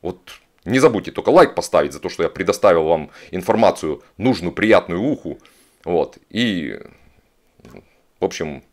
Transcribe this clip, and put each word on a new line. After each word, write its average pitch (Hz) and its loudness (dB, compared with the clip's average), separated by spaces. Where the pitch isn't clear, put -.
Вот 90 -8
не 120 0
забудьте 120 2
только - -2
лайк 165 6
поставить 76 0
за 76 -16
то, 90 -8
что - -4
я 80 0
предоставил 87 2
вам 78 -2
информацию 90 0
нужную, 90 -2
приятную 95 2
уху. 117 -6
Вот. 82 -4
И, 90 -4
в - -4
общем 78 -8